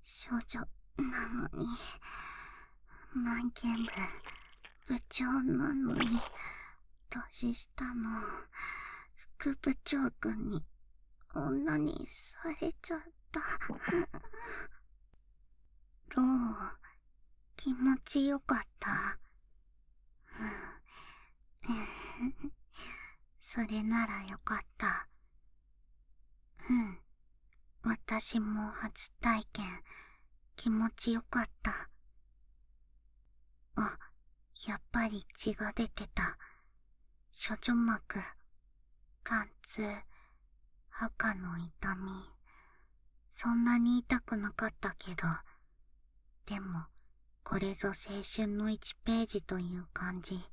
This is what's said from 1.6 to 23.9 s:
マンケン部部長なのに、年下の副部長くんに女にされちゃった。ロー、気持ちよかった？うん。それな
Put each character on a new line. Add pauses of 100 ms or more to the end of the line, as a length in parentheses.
マ
ン
ケ
ン
部 (960)
部 (100)
長
な
の
に、 (920)
年
下
の (1160)
副
部
長
く
ん
に (680)
女
に (340)
さ (120)
れ
ち
ゃ
っ (300)
た。 (2750)
ロ
ー、 (840)
気
持
ち
よ
か
っ (200)
た？ (2500)
う
ん。 (880)
そ
れ
な